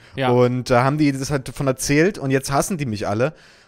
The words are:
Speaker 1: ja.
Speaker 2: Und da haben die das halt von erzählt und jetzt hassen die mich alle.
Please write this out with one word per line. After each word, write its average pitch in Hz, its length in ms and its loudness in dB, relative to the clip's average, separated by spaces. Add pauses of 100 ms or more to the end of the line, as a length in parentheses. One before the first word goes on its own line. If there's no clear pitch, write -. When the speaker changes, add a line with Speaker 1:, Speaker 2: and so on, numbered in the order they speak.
(160)
Speaker 1:
ja. 131 140 0
Speaker 2:
Und 123 400 2
da 120 140 6
haben 139 120 2
die 147 160 2
das 135 180 -6
halt 139 200 -4
von 139 160 -6
erzählt 147 500 2
und 135 140 -4
jetzt 135 200 0
hassen 156 280 -2
die 143 80 -6
mich 104 200 -6
alle. 113 280 -2 (340)